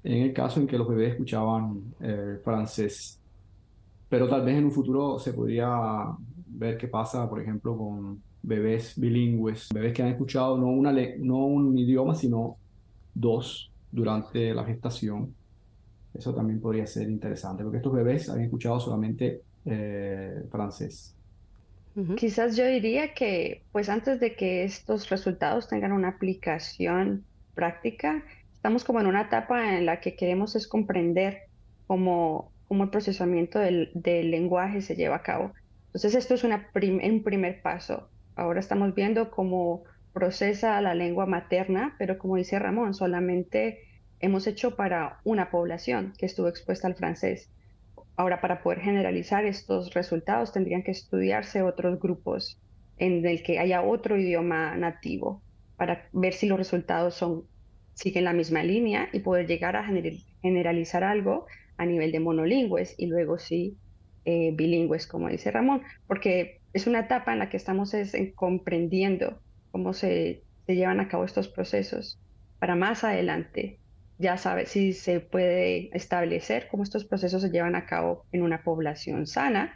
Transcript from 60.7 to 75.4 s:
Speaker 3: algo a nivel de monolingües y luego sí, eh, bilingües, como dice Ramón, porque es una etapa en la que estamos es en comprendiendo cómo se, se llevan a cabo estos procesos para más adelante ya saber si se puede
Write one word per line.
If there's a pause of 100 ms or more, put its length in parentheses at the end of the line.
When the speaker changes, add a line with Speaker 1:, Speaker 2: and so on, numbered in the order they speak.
Speaker 3:
algo (300)
a
nivel
de
monolingües
y
luego
sí, (480)
eh,
bilingües,
como
dice
Ramón, (240)
porque (120)
es
una
etapa
en
la
que
estamos
es
en
comprendiendo (300)
cómo
se, (240)
se
llevan
a
cabo
estos
procesos (400)
para
más
adelante (400)
ya
saber
si
se
puede